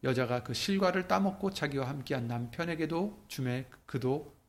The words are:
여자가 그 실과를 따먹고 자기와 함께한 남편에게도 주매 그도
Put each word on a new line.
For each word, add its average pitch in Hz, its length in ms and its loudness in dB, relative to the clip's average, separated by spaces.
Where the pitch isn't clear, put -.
여자가 123 400 2
그 - 120 -4
실과를 185 520 2
따먹고 190 460 2
자기와 139 360 -2
함께한 135 380 -2
남편에게도 160 1000 -2
주매 127 400 -2
그도 131 480 -2